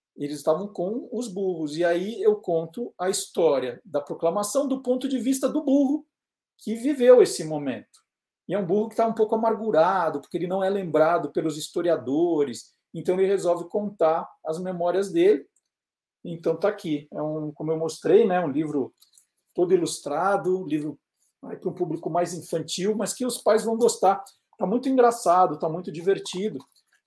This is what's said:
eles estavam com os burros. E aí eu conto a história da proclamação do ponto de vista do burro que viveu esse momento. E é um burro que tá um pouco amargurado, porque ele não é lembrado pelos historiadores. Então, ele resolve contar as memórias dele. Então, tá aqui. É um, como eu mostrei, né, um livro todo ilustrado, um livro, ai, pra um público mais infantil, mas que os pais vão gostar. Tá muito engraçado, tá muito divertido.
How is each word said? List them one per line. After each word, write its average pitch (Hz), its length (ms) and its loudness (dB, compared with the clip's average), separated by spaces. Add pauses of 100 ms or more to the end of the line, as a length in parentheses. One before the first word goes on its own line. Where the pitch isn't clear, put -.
(160)
eles 143 220 -6
estavam 160 300 0
com 208 440 -6
os 240 160 -6
burros. 175 500 -4
E 170 80 0
aí 185 360 -2
eu 214 140 4
conto 170 640 -4
a 185 100 -2
história 143 760 0
da 147 160 -4
proclamação 208 640 -2
do 262 140 -4
ponto 254 260 -2
de 269 120 -2
vista 262 280 0
do 294 160 -2
burro 285 420 2 (520)
que 214 180 -6
viveu 247 460 6
esse - 220 2
momento. 143 600 -8 (440)
E 160 60 -4
é 202 60 0
um 196 60 -2
burro 208 240 0
que - 60 -16
tá 226 120 4
um 220 60 -2
pouco 220 200 2
amargurado, 190 840 2
porque - 180 -10
ele 160 100 -4
não 190 160 -2
é 190 60 0
lembrado 160 640 2
pelos 160 260 -2
historiadores. 156 1160 -2 (200)
Então, 170 220 -2
ele 190 100 2
resolve 175 440 0
contar 185 600 0 (160)
as 160 140 -4
memórias 180 520 -2
dele. 185 360 4 (760)
Então, 170 320 -4
tá 196 120 0
aqui. 151 440 -4
É 151 100 -8
um, 156 300 -6
como 156 200 -6
eu 160 60 0
mostrei, 175 500 4
né, 180 120 2
um 160 120 -2
livro 147 420 -4 (600)
todo 180 180 2
ilustrado, 180 880 0
um 165 60 -10
livro, 151 320 -4 (440)
ai, - 140 -12
pra - 120 -6
um 160 40 -6
público 165 360 -6
mais 175 240 -2
infantil, 175 640 -4
mas 202 180 -4
que 254 120 -4
os 247 140 -4
pais 214 240 2
vão 226 140 -2
gostar. 196 460 2 (340)
Tá - 100 -4
muito 254 200 -2
engraçado, 185 680 4
tá 170 100 -4
muito 175 240 -6
divertido. 185 680 -2 (480)